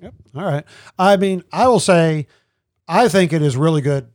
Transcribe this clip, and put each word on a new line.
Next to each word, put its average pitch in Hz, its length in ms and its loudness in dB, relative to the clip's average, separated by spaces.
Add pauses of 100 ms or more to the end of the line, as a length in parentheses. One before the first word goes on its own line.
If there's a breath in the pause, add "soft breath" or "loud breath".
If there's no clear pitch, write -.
Yep. 175 120 -20 (220)
All 156 100 -10
right. 147 180 -6 (340 loud breath)
I 196 200 4
mean, 190 340 -2
I 214 160 0
will 233 120 2
say, 165 480 0 (600)
I 214 200 2
think 180 260 0
it 160 80 0
is 143 140 0
really 151 260 0
good 139 340 -4